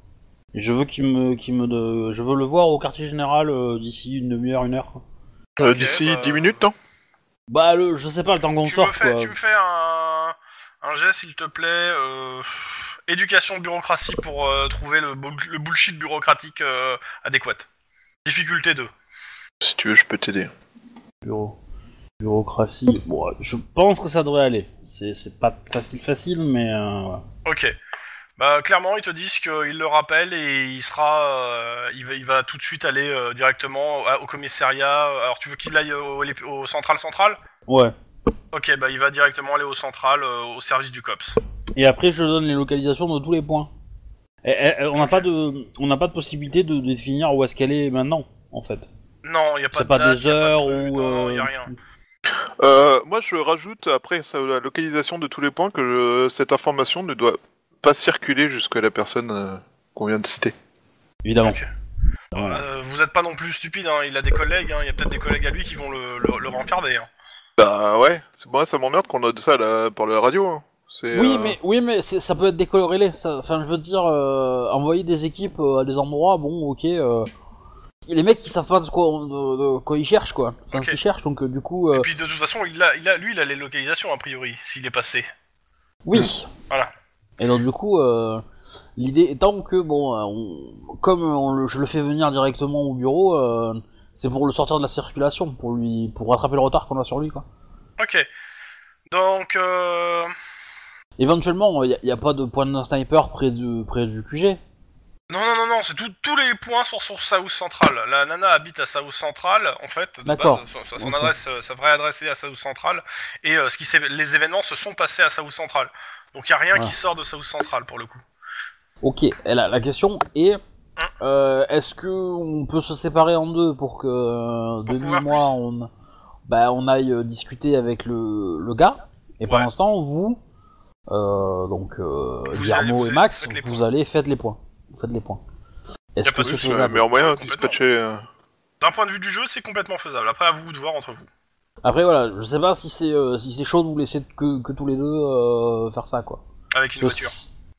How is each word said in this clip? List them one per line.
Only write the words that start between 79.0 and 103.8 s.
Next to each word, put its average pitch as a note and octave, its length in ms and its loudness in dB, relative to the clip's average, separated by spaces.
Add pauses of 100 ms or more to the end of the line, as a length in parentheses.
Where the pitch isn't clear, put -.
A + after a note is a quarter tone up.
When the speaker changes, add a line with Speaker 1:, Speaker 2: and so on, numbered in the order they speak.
Speaker 1:
de, C#3 540 0
de B2+ 40 -4
quoi D3+ 180 -2
ils D3 80 -2
cherchent, - 280 2
quoi. A#2+ 200 -2 (140)
Enfin, C3+ 120 -6
Speaker 3:
Ok. C3 60 -6
Speaker 1:
ce - 40 -2
qu'ils D3 100 -4
cherchent, - 240 -2
donc, C#3+ 200 -4
euh, C3 40 -2
du C3 140 -6
coup, F3 320 0
euh, C3+ 40 4
Speaker 3:
Et B2+ 40 4
puis - 140 -2
de D#3+ 100 -6
toute D#3 140 -6
façon, D#3 260 -4
il E3 180 -6
a, D#3 140 6
il E3 100 -4
a, F#3 100 4
lui, G3+ 160 -6
il F3 60 -2
a D3 60 2
les C#3 100 -4
localisations, C#3+ 580 -4
a C3+ 40 -2
priori, B2+ 380 -10 (100)
s'il C3 200 -10
est B2 60 -6
passé. A#2+ 320 -4 (800)
Speaker 1:
Oui. G3 400 2 (240)
Speaker 3:
Voilà. C3 200 0 (520)
Speaker 1:
Et A#2+ 60 2
donc, B2 140 4
du B2+ 100 0
coup, G3+ 280 0
euh, A2+ 420 2 (560)
l'idée C3+ 320 4
étant G3 320 0
que, - 200 0
bon, C#3+ 320 0
euh, G#2+ 120 -2
on... C#2+ 720 -10
comme F3+ 280 2
on C#3+ 300 0
le... C3+ 140 0
je C3 120 -6
le C#3+ 60 0
fais D3+ 160 -2
venir D3 300 0
directement C#3 500 0
au C#3 140 -2
bureau, D#3 420 2
euh, A#2 360 0 (420)
c'est - 140 -4
pour C3 160 0
le C#3 60 2
sortir D3 260 0
de D3 40 0
la C#3 80 -2
circulation, C#3+ 640 -4
pour A#2+ 200 -8
lui, A2+ 400 -4
pour A2+ 180 -6
rattraper C3 240 -2
le C3+ 60 2
retard - 260 0
qu'on C3+ 120 -6
a B2 60 -4
sur C3 160 -6
lui, D#3 80 -6
quoi. E3 160 -14 (560)
Speaker 3:
Ok. A3 160 -2 (920)
Donc, F#3+ 440 0
euh, F3 720 0 (920)
Speaker 1:
Éventuellement, E3+ 640 4
il B2 80 2
y - 40 4
a, - 80 -2
y B2+ 80 0
a B2 60 -2
pas D3 160 2
de C3+ 120 -2
point C3+ 200 0
de C3+ 180 -2
sniper D3 480 2
près C3+ 200 0
du, A#2+ 340 -4